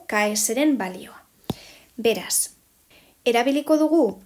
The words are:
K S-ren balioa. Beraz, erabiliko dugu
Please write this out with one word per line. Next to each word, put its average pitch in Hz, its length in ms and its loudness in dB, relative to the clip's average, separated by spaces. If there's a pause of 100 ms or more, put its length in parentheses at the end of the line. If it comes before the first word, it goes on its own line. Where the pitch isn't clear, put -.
K 208 300 0
S-ren 269 420 0
balioa. 185 460 -10 (760)
Beraz, 220 540 -2 (760)
erabiliko 269 560 2
dugu 311 220 4 (240)